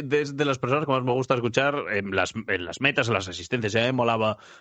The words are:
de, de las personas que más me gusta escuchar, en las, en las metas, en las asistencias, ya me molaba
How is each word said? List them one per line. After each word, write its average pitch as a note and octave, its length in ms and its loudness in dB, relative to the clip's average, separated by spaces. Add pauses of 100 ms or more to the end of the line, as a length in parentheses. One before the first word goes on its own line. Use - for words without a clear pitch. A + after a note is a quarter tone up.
de, D3 220 0
de C#3+ 220 -2
las C3+ 120 2
personas C#3 280 0
que C#3+ 80 0
más B2+ 100 2
me B2+ 80 2
gusta C3 240 2
escuchar, C3+ 400 0 (160)
en G2 240 -2
las, F2+ 180 0 (140)
en F#2 180 -2
las E2+ 140 -10
metas, C3+ 300 2
en A#2 40 2
las F#2+ 140 0
asistencias, F#2+ 460 -4
ya A2+ 80 4
me B2 100 2
molaba A#2 460 0 (240)